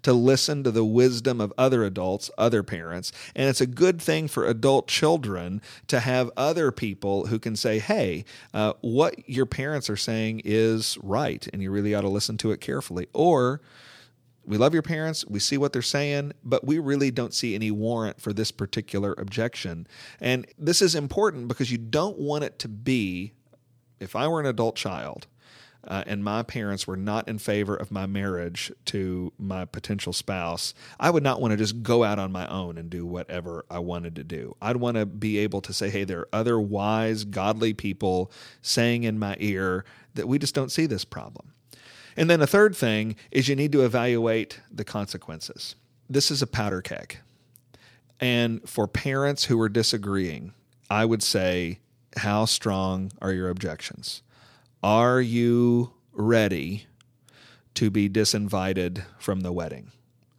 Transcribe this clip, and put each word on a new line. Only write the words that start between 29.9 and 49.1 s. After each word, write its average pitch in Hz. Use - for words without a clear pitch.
spouse, 87
I 156
would 170
not 135
want 117
to 107
just 110
go 117
out 104
on 95
my 92
own 87
and 82
do 87
whatever 87
I 87
wanted 87
to 73
do. 78
I'd 120
want 120
to 107
be 104
able 101
to 95
say, 98
"Hey, 98
there 92
are -
other 113
wise, 107
godly 104
people 92
saying 120
in 110
my 101
ear 95
that -
we 139
just 143
don't 135
see 160
this 117
problem." -
And 165
then 165
a 139
third 202
thing 110
is 127
you 139
need 143
to 139
evaluate 117
the 110
consequences. -
This 139
is 139
a 131
powder 101
keg. -
And 117
for 104
parents 139